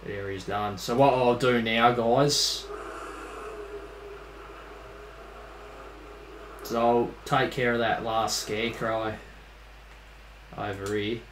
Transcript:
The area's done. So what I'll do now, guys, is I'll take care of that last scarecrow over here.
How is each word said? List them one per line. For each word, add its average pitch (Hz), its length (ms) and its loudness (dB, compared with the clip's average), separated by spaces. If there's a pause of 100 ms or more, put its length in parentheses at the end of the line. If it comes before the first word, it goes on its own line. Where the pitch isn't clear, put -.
The 101 100 -8
area's 98 320 -6
done. 101 320 -2
So 117 180 -2
what 131 180 8
I'll 120 220 6
do 120 260 4
now, 117 300 6
guys, 120 760 4 (4000)
is 107 100 -6
I'll 120 360 6 (160)
take 131 260 2
care 120 220 2
of 117 60 0
that 110 240 0
last 113 360 0
scarecrow 110 760 -2 (1400)
over 101 380 -4
here. 107 240 0 (120)